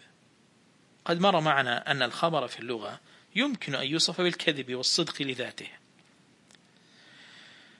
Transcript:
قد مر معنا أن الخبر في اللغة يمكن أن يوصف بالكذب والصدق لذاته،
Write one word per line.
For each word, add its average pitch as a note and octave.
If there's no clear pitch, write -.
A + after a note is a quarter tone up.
قد E3+
مر F#3
معنا C#3
أن C#3
الخبر C3+
في -
اللغة A2+
يمكن A3
أن C3+
يوصف D#3+
بالكذب C#3+
والصدق -
لذاته، B2+